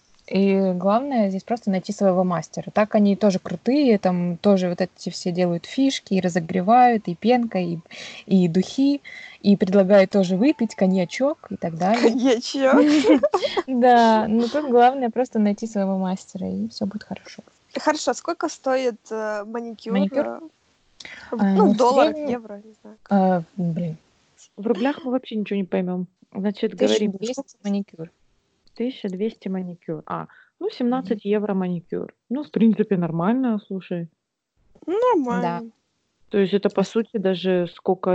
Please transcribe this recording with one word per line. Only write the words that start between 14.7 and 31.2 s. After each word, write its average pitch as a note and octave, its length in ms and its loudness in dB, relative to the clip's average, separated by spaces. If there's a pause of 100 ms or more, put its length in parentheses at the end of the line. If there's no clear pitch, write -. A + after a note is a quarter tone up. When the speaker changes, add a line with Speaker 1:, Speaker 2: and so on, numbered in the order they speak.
Speaker 1:
главное B3 380 4
просто A#3 300 -4
найти G#3 280 0
своего G3 300 -2
мастера, F#3 500 -6
и G3 220 -6
всё A3 160 -8
будет G3+ 180 -8
хорошо. - 380 -16 (380)
Speaker 2:
Хорошо, D4+ 340 -2
сколько - 360 -6
стоит, B3+ 500 -4 (120)
э, G#3+ 340 -6
маникюр, A3+ 480 -10
Speaker 1:
Маникюр? G3 340 0
Speaker 2:
э, A#3 120 -10 (920)
в, A3+ 100 -4
Speaker 1:
А, G3 140 2
Speaker 2:
ну, F#3+ 100 6
Speaker 1:
ну, G3+ 60 4
Speaker 2:
в - 20 2
Speaker 1:
в G#3 40 0
Speaker 2:
долларах, C4+ 360 4
Speaker 1:
среднем, D4 200 -6
Speaker 2:
евро, G#3+ 320 -10
не A3 160 -20
знаю. G#3+ 160 -20 (120)
Speaker 1:
а, F#3 340 2 (140)
блин. E3+ 400 -4 (600)
Speaker 3:
В G#3 100 -12
рублях B3 360 -2
мы B3+ 80 -6
вообще B3+ 240 -6
ничего G3+ 220 -4
не G3 80 -2
поймём. F3+ 420 -4 (260)
Значит, G3+ 420 -4
говорим, G#3 360 2
Speaker 1:
Тысяча F#3+ 60 -14
двести A#3 160 -8
Speaker 3:
сколько? - 300 -14
Speaker 1:
маникюр. G3 480 -8 (640)
Speaker 3:
Тысяча A#3 340 -6
двести G#3 400 -6
маникюр. F3 560 -8
А, E3 220 -8 (320)
ну, F#4+ 100 -6
семнадцать A#3+ 560 -4